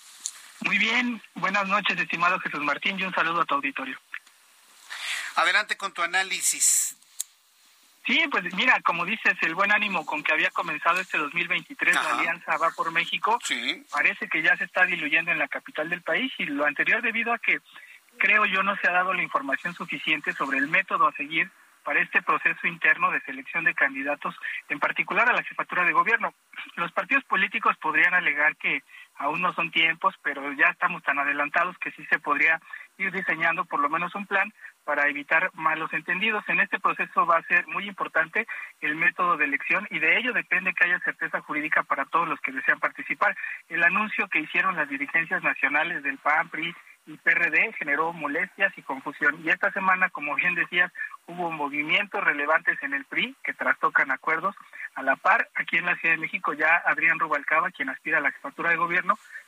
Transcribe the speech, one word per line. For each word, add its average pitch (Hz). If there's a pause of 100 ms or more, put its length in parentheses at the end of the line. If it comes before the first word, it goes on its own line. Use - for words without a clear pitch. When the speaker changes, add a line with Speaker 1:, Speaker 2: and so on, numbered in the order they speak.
(600)
Speaker 1:
Muy 202
bien, 226 (140)
buenas 190
noches, 190
estimado 175
Jesús 160
Martín, 147
y 185
un 185
saludo 165
a 160
tu -
auditorio. 139 (1300)
Speaker 2:
Adelante 180
con 196
tu 180
análisis. 175 (1080)
Speaker 1:
Sí, 277
pues 190
mira, 220
como 170
dices, 214 (100)
el 165
buen 202
ánimo 208
con 151
que 160
había 165
comenzado 170
este 185
dos 147
mil 170
veintitrés, 175
la 135
Speaker 2:
Ajá. 123
Speaker 1:
Alianza 170
Va 165
por 165
México, 170
Speaker 2:
Sí. 131 (120)
Speaker 1:
parece 180
que 160
ya 175
se 190
está 185
diluyendo 170
en 160
la 143
capital 151
del 175
país, 196
y 180
lo 147
anterior 165
debido 226
a 233
que, 165 (560)
creo 208
yo, 190
no 196
se 190
ha -
dado 185
la 175
información 143
suficiente 160
sobre 135
el 139
método 180
a 143
seguir 160 (360)
para 151
este 175
proceso 165
interno 165
de 156
selección 139
de 170
candidatos, 143 (320)
en 147
particular 180
a 233
la 170
jefatura -
de 165
gobierno. 196 (400)
Los 170
partidos 247
políticos 202
podrían 156
alegar 151
que 151 (320)
aún 151
no 175
son 165
tiempos, 165
pero 143
ya 156
estamos 175
tan 143
adelantados 147
que 147
sí 151
se 170
podría 156 (380)
ir 190
diseñando 170
por 160
lo 143
menos 170
un 202
plan 202 (300)
para 147
evitar 156
malos 156
entendidos. 190
En 175
este -
proceso 175
va 165
a 165
ser 175
muy 185
importante 165 (340)
el 151
método 170
de 147
elección 165
y 165
de 160
ello 233
depende 180
que 180
haya 175
certeza 165
jurídica 151
para 139
todos 165
los 147
que 143
desean 143
participar. 151 (340)
El 170
anuncio 196
que 165
hicieron 175
las 151
dirigencias 160
nacionales 151
del 139
pan, 160
pri 170 (320)
y 156
P -
R 170
D 190
generó 160
molestias 170
y 165
confusión. 151
Y 160
esta 185
semana, 185
como 147
bien 175
decías, 175 (340)
hubo 170
movimientos 160
relevantes 156
en 139
el 139
pri 226
que 143
trastocan 139
acuerdos. 160 (380)
A -
la 135
par, 226
aquí -
en 170
la 175
Ciudad 165
de 160
México 170
ya 156
Adrián 160
Rubalcaba, 156
quien -
aspira 156
a 151
la 139
jefatura 165
de 170
gobierno, 175 (300)